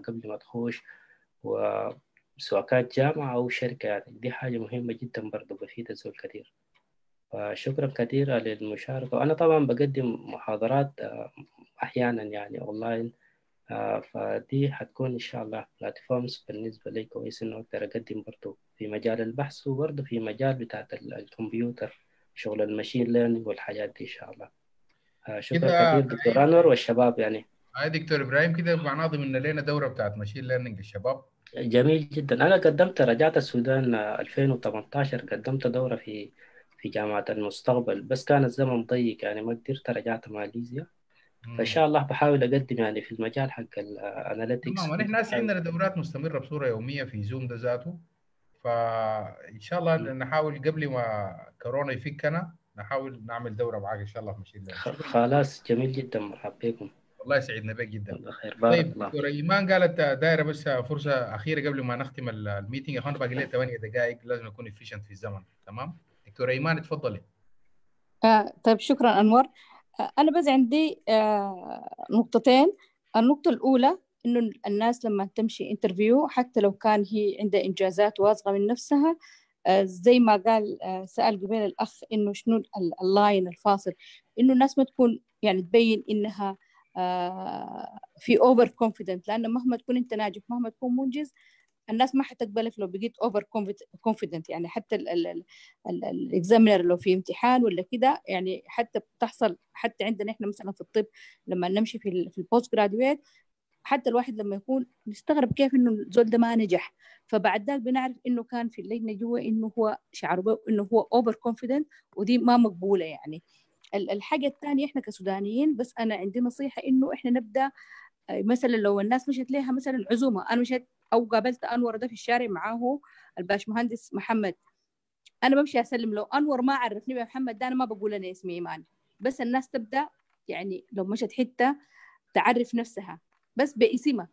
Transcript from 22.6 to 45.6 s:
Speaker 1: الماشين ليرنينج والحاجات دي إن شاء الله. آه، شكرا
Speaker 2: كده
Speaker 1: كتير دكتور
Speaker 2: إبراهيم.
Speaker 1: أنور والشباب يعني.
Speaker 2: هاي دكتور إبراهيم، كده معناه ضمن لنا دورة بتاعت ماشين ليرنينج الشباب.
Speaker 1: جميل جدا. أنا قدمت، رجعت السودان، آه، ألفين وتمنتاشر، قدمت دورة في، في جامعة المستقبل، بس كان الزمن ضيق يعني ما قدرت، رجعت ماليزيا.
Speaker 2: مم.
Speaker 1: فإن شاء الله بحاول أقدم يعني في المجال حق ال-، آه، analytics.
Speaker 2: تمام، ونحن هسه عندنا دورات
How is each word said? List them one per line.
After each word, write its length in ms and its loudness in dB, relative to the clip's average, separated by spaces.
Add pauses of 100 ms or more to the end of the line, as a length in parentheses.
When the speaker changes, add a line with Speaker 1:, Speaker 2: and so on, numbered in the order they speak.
Speaker 1:
الماشين 500 -2
ليرنينج 340 2
والحاجات 520 -8
دي 60 -12
إن 60 -12
شاء 220 -16
الله. 160 -20 (800)
آه، 120 -8
شكرا 180 -2
Speaker 2:
كده 320 6 (100)
Speaker 1:
كتير 0 - (160)
دكتور 160 4
Speaker 2:
إبراهيم. 160 8
Speaker 1:
أنور 180 10
والشباب 520 4
يعني. 260 -2 (320)
Speaker 2:
هاي 140 -2
دكتور 320 -2
إبراهيم، 340 4
كده 200 2
معناه 300 -2
ضمن 260 -2
لنا 280 -2
دورة 280 -2
بتاعت 280 -4
ماشين 280 -8
ليرنينج 340 -4
الشباب. 440 -6 (340)
Speaker 1:
جميل 520 4
جدا. 380 0
أنا 100 8
قدمت، 440 4
رجعت 360 4
السودان، 580 0
آه، 260 -2
ألفين 300 0
وتمنتاشر، 720 -4
قدمت 460 -4
دورة 300 -2
في، 340 -12 (480)
في 100 -8
جامعة 420 -4
المستقبل، 720 -2
بس 220 -4
كان 200 4
الزمن 420 0
ضيق 380 -2
يعني 180 -4
ما 100 -4 (140)
قدرت، 240 -6
رجعت 380 -6
ماليزيا. 580 -10 (600)
Speaker 2:
مم. 100 -12
Speaker 1:
فإن 100 -2
شاء 200 4
الله 160 2
بحاول 400 2
أقدم 360 0
يعني 240 -2
في 100 -14
المجال 400 -4
حق 260 -14
ال-، 200 -10
آه، 360 -8
analytics. 420 -4
Speaker 2:
تمام، 140 -4
ونحن 240 -2
هسه 220 -2
عندنا 220 -2
دورات 400 -2